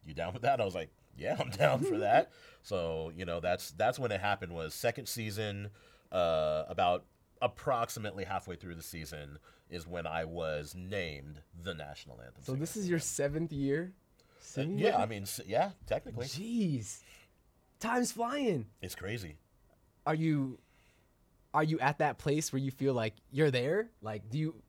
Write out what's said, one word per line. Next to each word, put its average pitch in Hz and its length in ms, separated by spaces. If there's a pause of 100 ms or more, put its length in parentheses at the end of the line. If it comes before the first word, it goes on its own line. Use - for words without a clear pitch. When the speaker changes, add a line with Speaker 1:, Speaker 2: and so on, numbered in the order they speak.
Speaker 1:
you 78 100
down 82 200
with 117 80
that?" 127 180
I 107 40
was 95 100
like, 82 160 (260)
"Yeah, 117 240
I'm 123 100
down 135 340
for 202 140
that." 110 380
Speaker 2:
<laughs> - 260
Speaker 1:
So, 82 540
you 92 80
know, 85 160
that's, 90 300
that's 107 280
when 117 140
it 95 80
happened, 98 340
was 80 200
second 117 340
season, 104 640 (420)
uh, 78 560
about 90 380 (340)
approximately 117 840
halfway 95 320
through 87 180
the 82 80
season 73 560 (320)
is 82 160
when 85 200
I 80 200
was 78 500
named 80 640 (220)
the 92 100
national 71 480
anthem 60 220
Speaker 2:
So 131 100
Speaker 1:
singer 135 80
Speaker 2:
this 170 140
Speaker 1:
for 220 60
Speaker 2:
is 185 100
your 170 80
Speaker 1:
them. - 60
Speaker 2:
seventh 151 500
year 147 400
Speaker 1:
Uh, - 280 (180)
Speaker 2:
singing 147 380
Speaker 1:
yeah, 196 220
Speaker 2:
it? - 20
Speaker 1:
I 107 40
mean, 107 160
s-, - 240
yeah, 135 240 (160)
technically. 120 400
Speaker 2:
Jeez. 160 760 (800)
Time's 240 340
flying. 233 540 (160)
Speaker 1:
It's 90 120
crazy. 92 440 (680)
Speaker 2:
Are 156 80
you, 147 440 (960)
are 156 100
you 160 160
at 143 200
that 147 180
place 151 340
where 135 80
you 135 100
feel 135 220
like 110 220 (160)
you're 147 200
there? 156 380 (140)
Like, 107 260
do 117 100
you 156 160 (140)